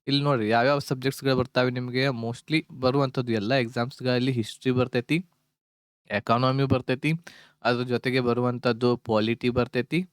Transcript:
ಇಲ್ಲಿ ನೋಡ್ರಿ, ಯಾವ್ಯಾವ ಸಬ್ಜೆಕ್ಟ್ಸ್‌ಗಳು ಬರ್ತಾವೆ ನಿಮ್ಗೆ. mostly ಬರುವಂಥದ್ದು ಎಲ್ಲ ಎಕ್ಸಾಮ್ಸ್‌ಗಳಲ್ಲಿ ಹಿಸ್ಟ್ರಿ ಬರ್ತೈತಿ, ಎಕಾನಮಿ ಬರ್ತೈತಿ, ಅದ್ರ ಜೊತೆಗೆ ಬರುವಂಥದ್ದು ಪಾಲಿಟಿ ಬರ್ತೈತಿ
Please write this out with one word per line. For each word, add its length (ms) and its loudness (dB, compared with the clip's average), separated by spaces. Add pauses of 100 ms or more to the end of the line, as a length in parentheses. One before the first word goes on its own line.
ಇಲ್ಲಿ 160 0
ನೋಡ್ರಿ, 260 2
ಯಾವ್ಯಾವ 300 4
ಸಬ್ಜೆಕ್ಟ್ಸ್‌ಗಳು 580 -2
ಬರ್ತಾವೆ 340 0
ನಿಮ್ಗೆ. 360 -2
mostly 640 -4
ಬರುವಂಥದ್ದು 600 0
ಎಲ್ಲ 220 0
ಎಕ್ಸಾಮ್ಸ್‌ಗಳಲ್ಲಿ 760 -2
ಹಿಸ್ಟ್ರಿ 400 -2
ಬರ್ತೈತಿ, 540 0 (840)
ಎಕಾನಮಿ 540 0
ಬರ್ತೈತಿ, 480 0 (500)
ಅದ್ರ 200 2
ಜೊತೆಗೆ 380 0
ಬರುವಂಥದ್ದು 760 0
ಪಾಲಿಟಿ 520 0
ಬರ್ತೈತಿ 520 -2 (120)